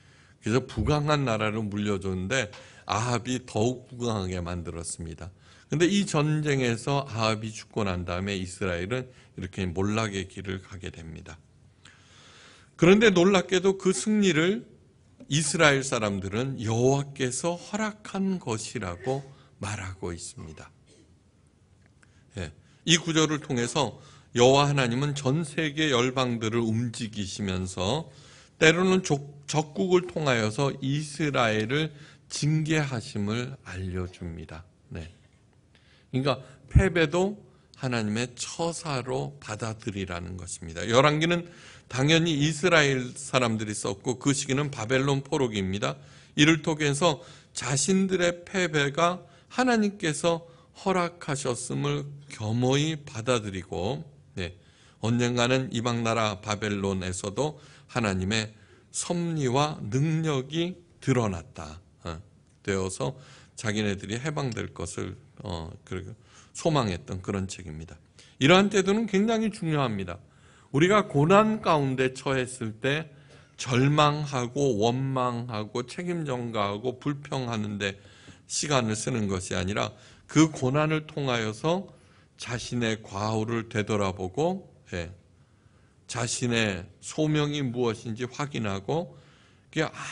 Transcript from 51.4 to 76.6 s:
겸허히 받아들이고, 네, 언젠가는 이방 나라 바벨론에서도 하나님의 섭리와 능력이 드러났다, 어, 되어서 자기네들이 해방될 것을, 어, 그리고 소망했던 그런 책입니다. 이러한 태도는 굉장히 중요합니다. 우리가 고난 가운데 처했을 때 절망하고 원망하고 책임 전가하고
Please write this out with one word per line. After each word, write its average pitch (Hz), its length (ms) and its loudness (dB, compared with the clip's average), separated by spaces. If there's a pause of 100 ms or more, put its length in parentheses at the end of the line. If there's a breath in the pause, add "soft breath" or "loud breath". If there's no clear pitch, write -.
겸허히 135 760 0
받아들이고, 107 1000 -4 (300)
네, 87 240 -8 (420 soft breath)
언젠가는 120 720 2
이방 117 320 -2
나라 110 380 0
바벨론에서도 101 1200 -4 (260 loud breath)
하나님의 107 640 -2 (380 loud breath)
섭리와 151 920 -2
능력이 156 920 -2 (220)
드러났다, 87 840 -2 (220)
어, 85 180 -8 (420)
되어서 98 540 -2 (380 loud breath)
자기네들이 104 640 -2
해방될 127 540 -4
것을, 95 440 -8 (260)
어, 82 260 -8 (140)
그리고 92 300 -10 (400 loud breath)
소망했던 98 680 -2
그런 95 260 -4
책입니다. 80 500 -14 (420 loud breath)
이러한 185 300 6
태도는 202 360 2
굉장히 214 460 2
중요합니다. 113 680 -2 (520 soft breath)
우리가 185 360 4
고난 202 540 4
가운데 135 520 2
처했을 123 600 -4
때 143 360 -4 (460 loud breath)
절망하고 139 1200 2
원망하고 123 1080 0
책임 175 380 -6
전가하고 117 720 -4